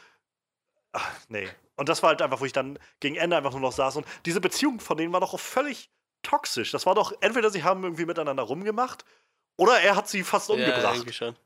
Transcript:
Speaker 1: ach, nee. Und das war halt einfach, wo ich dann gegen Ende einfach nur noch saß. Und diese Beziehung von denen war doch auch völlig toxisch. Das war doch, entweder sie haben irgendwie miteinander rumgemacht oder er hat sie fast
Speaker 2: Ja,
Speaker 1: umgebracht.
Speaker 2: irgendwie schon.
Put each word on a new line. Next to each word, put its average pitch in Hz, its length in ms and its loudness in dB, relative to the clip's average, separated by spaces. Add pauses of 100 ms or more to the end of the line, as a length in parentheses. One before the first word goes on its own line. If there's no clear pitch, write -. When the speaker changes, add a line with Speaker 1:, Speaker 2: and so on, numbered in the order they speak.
(960)
Speaker 1:
ach, - 160 -6 (180)
nee. 101 200 -8 (260)
Und 143 140 -2
das 160 120 0
war 180 80 6
halt 175 120 2
einfach, 131 180 0
wo 135 60 -2
ich 127 80 -6
dann 139 260 -2 (200)
gegen 147 160 -2
Ende 170 220 2
einfach 139 140 0
nur 135 80 -8
noch 131 120 0
saß. 135 260 0
Und 147 100 -8 (180)
diese 170 160 -2
Beziehung 226 380 -2
von - 180 -2
denen 170 160 -2
war 185 60 0
doch 185 140 -2
auch 180 60 -8
völlig - 520 -4 (320)
toxisch. - 480 -2
Das 139 140 -4
war 185 100 4
doch, 208 260 2
entweder 214 300 2
sie 180 120 -4
haben 185 200 2
irgendwie 170 220 -4
miteinander 147 380 -2
rumgemacht 208 600 -4 (520)
oder 214 240 8
er 196 140 6
hat 202 120 0
sie 190 160 -4
fast - 260 0
Speaker 2:
Ja, 214 60 4
Speaker 1:
umgebracht. 123 400 2
Speaker 2:
irgendwie 120 180 -6
schon. 117 220 -6 (100)